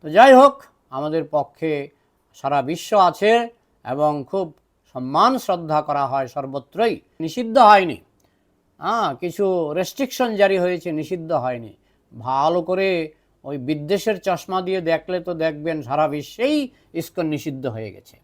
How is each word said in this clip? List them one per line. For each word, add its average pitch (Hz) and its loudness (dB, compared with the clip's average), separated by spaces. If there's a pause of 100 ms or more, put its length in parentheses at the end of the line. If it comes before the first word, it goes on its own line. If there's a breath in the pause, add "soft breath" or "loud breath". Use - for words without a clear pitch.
তো 156 -10
যাই 247 10
হোক, 269 8 (280)
আমাদের 151 -4
পক্ষে 147 -4 (460)
সারা 139 -2
বিশ্ব 170 -2
আছে 220 4 (360)
এবং 147 -2
খুব 185 -4 (380)
সম্মান 175 2
শ্রদ্ধা 160 -2
করা 143 -2
হয় 135 -4
সর্বত্রই, 139 -4 (200)
নিষিদ্ধ 226 -2
হয়নি। 196 6 (760)
হ্যাঁ, 190 -2
কিছু 175 -4
রেস্ট্রিকশন 220 -4
জারি 196 2
হয়েছে, 175 -2
নিষিদ্ধ 160 -6
হয়নি। 120 -6 (420)
ভালো 139 0
করে 180 -2 (320)
ওই 143 -10
বিদ্বেষের 156 -4
চশমা 185 -4
দিয়ে 185 -4
দেখলে 165 -2
তো 175 -8
দেখবেন 156 -4
সারা 143 0
বিশ্বেই 247 -4 (260 soft breath)
ইসকন 165 -6
নিষিদ্ধ 139 -6
হয়ে 110 -8
গেছে। - -20